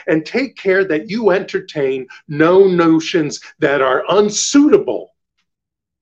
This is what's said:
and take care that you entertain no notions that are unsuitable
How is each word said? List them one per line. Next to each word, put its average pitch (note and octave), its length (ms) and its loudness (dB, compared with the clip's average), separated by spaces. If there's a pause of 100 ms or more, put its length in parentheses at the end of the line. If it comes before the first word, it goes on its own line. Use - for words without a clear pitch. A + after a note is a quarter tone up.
and D#3+ 180 0
take B3+ 320 -6
care F#3+ 280 0
that D#3 260 -4
you G#3+ 200 -2
entertain C#3+ 760 -4 (220)
no F3 400 4
notions D#3+ 720 0 (180)
that C#3+ 240 0
are C3 260 0
unsuitable G#3 1080 0 (880)